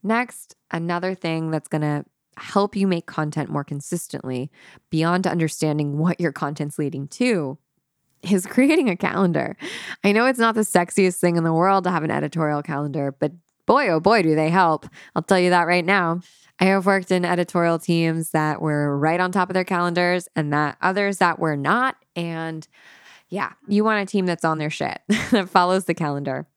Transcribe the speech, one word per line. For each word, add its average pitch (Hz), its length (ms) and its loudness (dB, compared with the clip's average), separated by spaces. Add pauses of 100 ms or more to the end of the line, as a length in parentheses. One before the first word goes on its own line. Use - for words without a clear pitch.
Next, 233 540 -4 (140)
another 175 440 -2
thing 160 360 -4
that's 156 180 -4
gonna 147 360 -2 (320)
help - 380 0
you 196 140 2
make 170 180 -2
content 151 420 -4
more 151 140 -4
consistently 143 880 -8 (400)
beyond 170 360 2
understanding 151 720 0
what 170 200 0
your 160 140 0
content's 147 460 -6
leading 139 280 -4
to 165 500 -2 (680)
is 185 240 2
creating 277 420 4
a 180 80 0
calendar. 170 600 0 (460)
I 202 80 4
know 226 160 4
it's 254 140 0
not 226 160 2
the 214 60 2
sexiest 185 580 0
thing 175 160 2
in 165 80 0
the 165 80 2
world 185 320 2
to 180 80 0
have 160 100 -2
an 160 80 -2
editorial 147 520 -2
calendar, 143 500 -4
but 147 180 -2 (360)
boy, 247 220 0
oh 160 120 2
boy, 202 220 2
do 160 120 2
they 156 160 2
help. 170 360 2 (280)
I'll 185 80 -2
tell 190 160 2
you 180 120 4
that 175 180 4
right 175 160 2
now. 175 380 0 (360)
I 185 60 2
have 190 220 4
worked 190 260 2
in 180 120 2
editorial 170 540 0
teams 165 520 0
that 151 300 0
were 147 380 0
right 160 220 2
on 185 100 0
top 185 180 0
of 190 60 -8
their 185 80 2
calendars 175 720 0
and 147 180 -2
that 147 280 0
others 196 380 0
that 175 200 2
were 156 180 0
not. 214 400 0 (200)
And 165 500 -6 (640)
yeah, 185 240 -4 (160)
you 202 160 2
want 214 180 0
a 190 40 -4
team 190 200 0
that's 170 180 -2
on 160 140 2
their 151 120 -2
shit, - 340 -6
<laughs> - 40 -20 (220)
that 196 180 2
follows 185 360 2
the 170 100 -2
calendar 143 520 -4 (100)